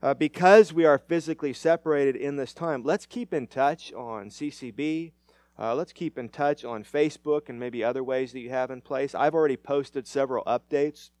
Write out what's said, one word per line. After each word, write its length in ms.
uh, 100
because 600
we 100
are 140
physically 560
separated 640
in 180
this 180
time, 300
let's 220
keep 280
in 140
touch 460
on 360
C 200
C 200
B. 440
Uh, 180
let's 180
keep 240
in 100
touch 380
on 180
Facebook 640
and 100
maybe 280
other 180
ways 300
that 80
you 80
have 200
in 120
place. 340
I've 180
already 220
posted 520
several 360
updates 760